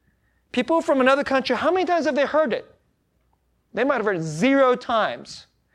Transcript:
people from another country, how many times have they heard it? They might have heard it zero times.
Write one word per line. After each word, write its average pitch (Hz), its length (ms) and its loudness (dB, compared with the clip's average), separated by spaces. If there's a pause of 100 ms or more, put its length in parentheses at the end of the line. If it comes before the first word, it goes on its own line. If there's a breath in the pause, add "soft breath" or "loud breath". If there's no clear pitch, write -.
(520)
people 320 300 0
from 269 200 2
another 269 220 4
country, 262 320 -2
how 277 160 0
many 370 140 0
times 339 200 0
have 294 100 0
they 277 100 0
heard 294 280 0
it? - 180 -8 (1000)
They 220 100 -2
might 277 120 0
have 220 100 -4
heard 202 120 0
it 160 60 -6
zero 247 520 2
times. 190 720 -4 (280 loud breath)